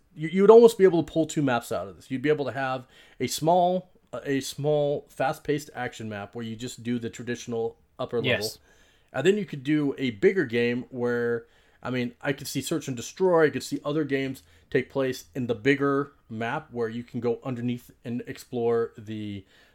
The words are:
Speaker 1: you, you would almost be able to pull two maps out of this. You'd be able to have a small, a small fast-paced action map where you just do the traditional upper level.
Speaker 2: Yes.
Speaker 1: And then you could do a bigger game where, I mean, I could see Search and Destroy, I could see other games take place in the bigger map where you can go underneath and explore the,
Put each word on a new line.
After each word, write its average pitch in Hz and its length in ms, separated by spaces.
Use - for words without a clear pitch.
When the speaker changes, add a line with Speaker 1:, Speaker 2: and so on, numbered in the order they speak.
Speaker 1:
you, 156 140
you 185 140
would 202 80
almost 226 260
be 190 80
able 170 180
to - 80
pull 160 140
two 156 160
maps 127 320
out 98 160
of 92 80
this. - 140
You'd 131 100
be 135 80
able 147 160
to 127 80
have 131 320
a 127 80
small, 180 600
a 139 140
small 147 680
fast-paced 147 680
action 120 320
map 101 280
where 120 100
you 113 100
just 117 280
do 120 160
the 117 100
traditional 117 720
upper 123 200
level. 120 100
Speaker 2:
Yes. 107 300
Speaker 1:
And 131 140
then 202 140
you 196 80
could 143 180
do 147 320
a 135 140
bigger 170 340
game 120 460
where, 120 560
I - 60
mean, 123 320
I 143 140
could 143 120
see - 140
Search 147 280
and 127 80
Destroy, 165 500
I 143 40
could 127 120
see 143 240
other 151 180
games 135 380
take 131 200
place 131 440
in 127 120
the 117 80
bigger 139 580
map 117 440
where 117 160
you 117 160
can 123 160
go 117 240
underneath 123 460
and 123 220
explore 117 720
the, 104 460